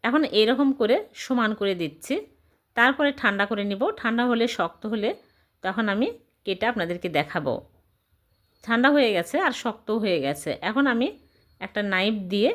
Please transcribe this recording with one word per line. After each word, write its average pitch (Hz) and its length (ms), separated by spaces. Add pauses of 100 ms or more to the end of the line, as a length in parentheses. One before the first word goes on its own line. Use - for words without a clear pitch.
এখন 262 180 (200)
এরকম 262 280 (100)
করে 233 160 (300)
সমান 233 340
করে 196 220
দিচ্ছি, - 340 (640)
তারপরে 277 320 (120)
ঠান্ডা 202 280
করে 208 220
নিব। 196 100 (200)
ঠান্ডা 233 280
হলে, 233 160 (120)
শক্ত - 340
হলে 220 180 (540)
তখন 190 300
আমি 233 140 (380)
কেটে 196 260
আপনাদেরকে 175 360 (100)
দেখাবো। 147 360 (1080)
ঠান্ডা 240 320
হয়ে 254 200
গেছে 170 200 (120)
আর 262 60 (100)
শক্ত 220 240 (160)
হয়ে 180 220
গেছে। 143 260 (180)
এখন 254 140 (100)
আমি 240 140 (540)
একটা 190 200 (120)
নাইফ 202 220 (160)
দিয়ে 208 240